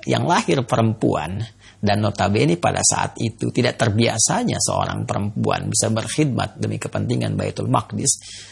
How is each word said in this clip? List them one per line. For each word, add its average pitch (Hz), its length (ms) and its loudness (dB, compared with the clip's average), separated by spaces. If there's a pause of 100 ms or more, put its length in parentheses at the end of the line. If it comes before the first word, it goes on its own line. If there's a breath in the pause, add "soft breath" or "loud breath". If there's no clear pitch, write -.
yang 120 160 2
lahir 165 400 2
perempuan, 104 800 0 (400 loud breath)
dan 104 160 2
notabene 107 640 2
pada 98 160 2
saat 95 400 0
itu 117 320 -2
tidak 123 240 2
terbiasanya 113 800 2
seorang - 480 -2
perempuan 101 640 -2
bisa 107 240 0
berkhidmat 110 640 0
demi 110 240 -4
kepentingan 110 560 -2
Baitul 101 320 -2
Maqdis, 117 560 -2 (300 loud breath)